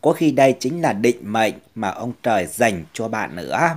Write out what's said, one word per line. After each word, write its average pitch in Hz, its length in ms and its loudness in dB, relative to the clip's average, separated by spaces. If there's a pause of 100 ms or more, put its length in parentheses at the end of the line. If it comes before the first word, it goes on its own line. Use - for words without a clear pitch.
có 156 120 2
khi 151 180 2
đây 135 280 6
chính 165 220 -4
là 143 120 0
định 104 400 0
mệnh 110 200 2 (220)
mà 107 140 -4
ông 117 240 -8 (100)
trời 101 220 2
dành 101 380 0 (100)
cho 113 140 -6
bạn 104 280 -6
nữa. 90 400 0